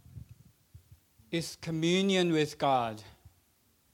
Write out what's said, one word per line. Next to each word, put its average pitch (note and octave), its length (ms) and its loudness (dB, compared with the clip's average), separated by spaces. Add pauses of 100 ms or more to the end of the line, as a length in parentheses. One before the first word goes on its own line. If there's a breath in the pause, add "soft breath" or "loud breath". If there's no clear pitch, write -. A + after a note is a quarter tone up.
(1300)
It's E3 260 -6
communion F3 760 2
with D#3 280 0
God. A#2+ 440 0 (920)